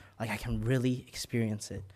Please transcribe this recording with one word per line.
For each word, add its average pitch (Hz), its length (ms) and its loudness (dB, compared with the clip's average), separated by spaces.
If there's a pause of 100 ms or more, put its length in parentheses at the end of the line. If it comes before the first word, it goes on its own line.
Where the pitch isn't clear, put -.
(200)
Like, 110 100 -2
I 104 80 -2
can 113 240 -2
really 127 460 2
experience - 640 -2
it." 101 120 -8 (120)